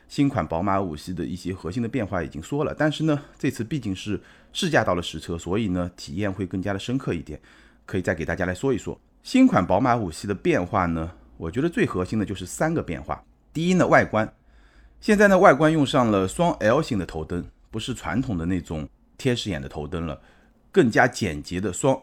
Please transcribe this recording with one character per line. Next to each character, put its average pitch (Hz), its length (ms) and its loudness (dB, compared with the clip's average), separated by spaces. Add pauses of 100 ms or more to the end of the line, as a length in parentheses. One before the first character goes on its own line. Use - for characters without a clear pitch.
新 143 180 2
款 107 180 0
宝 82 160 -2
马 98 180 0
五 90 160 -4
系 92 180 -10
的 85 120 -4
一 65 80 -6
些 90 200 -6
核 87 180 -8
心 120 100 -4
的 117 60 -4
变 113 180 -4
化 92 160 -4
已 76 60 -6
经 73 160 -12
说 143 220 -4
了， 71 120 -4
但 151 140 2
是 156 140 -4
呢， 147 160 0 (180)
这 147 100 -2
次 123 140 -4
毕 139 160 -6
竟 101 160 -4
是 98 260 -6 (320)
试 185 160 -2
驾 139 140 4
到 104 100 2
了 87 80 0
实 - 180 -10
车， 87 160 -6
所 85 220 -4
以 113 120 -2
呢， 90 280 -2
体 - 200 -14
验 101 140 -2
会 95 140 -6
更 95 160 -4
加 101 100 -4
的 98 60 -4
深 123 180 -4
刻 135 200 -4
一 76 80 -6
点， - 180 -14 (460)
可 - 100 -4
以 92 60 0
再 98 100 0
给 80 100 -4
大 82 120 -2
家 90 100 -2
来 90 80 -2
说 135 180 -2
一 117 60 0
说。 - 220 -10 (240)
新 254 240 6
款 101 180 4
宝 - 140 4
马 127 160 4
五 104 160 -2
系 - 160 -8
的 101 80 -2
变 147 280 2
化 90 220 0
呢， 82 260 -2 (260)
我 82 120 -8
觉 95 100 -4
得 156 80 0
最 175 200 0
核 92 180 -2
心 110 140 -2
的 98 60 0
就 98 100 -6
是 92 100 -8
三 156 260 -2
个 143 120 -2
变 73 180 -8
化。 71 240 -8 (260)
第 165 160 -2
一 185 60 4
呢， 180 140 4
外 131 180 6
观。 110 260 0 (680)
现 214 160 4
在 208 100 8
呢， 190 120 6
外 180 120 10
观 151 200 4
用 160 120 2
上 127 280 2
了 95 160 4
双 170 320 0
L 120 240 4
型 113 160 -2
的 85 80 -4
头 78 180 -6
灯， 87 180 -4 (280)
不 110 80 -6
是 113 160 -6
传 92 260 -2
统 123 160 -2
的 80 80 -2
那 90 160 0
种 78 260 -6 (300)
天 123 180 0
使 113 140 -4
眼 80 100 -4
的 69 80 -10
头 73 200 -8
灯 82 180 -6
了， 76 160 -8 (500)
更 151 180 6
加 120 180 6
简 85 340 -4
洁 85 180 -6
的 95 140 -2
双 135 280 0